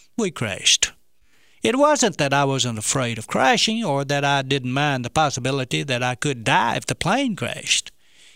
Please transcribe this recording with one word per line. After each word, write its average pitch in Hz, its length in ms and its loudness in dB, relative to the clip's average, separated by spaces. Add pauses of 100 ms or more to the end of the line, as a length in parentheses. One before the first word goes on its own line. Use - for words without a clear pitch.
(180)
we 202 140 0
crashed. - 580 0 (720)
It 226 140 2
wasn't 277 420 4
that 143 140 0
I 139 120 4
wasn't 123 340 -2
afraid 117 400 -2
of 110 100 -12
crashing 233 560 2
or 143 200 0
that 143 200 -2
I 139 180 2
didn't 131 300 -2
mind 139 320 0
the - 60 -8
possibility 139 760 0
that 123 180 -2
I 123 140 -2
could 131 260 -4
die 117 340 2
if 131 100 -6
the - 100 -2
plane 226 400 0
crashed. - 560 -4 (440)